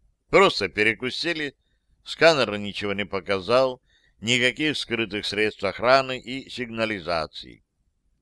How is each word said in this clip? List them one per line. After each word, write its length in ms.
Просто 400
перекусили, 840
сканер 560
ничего 360
не 120
показал, 760
никаких 560
скрытых 480
средств 380
охраны 560
и 320
сигнализации. 1120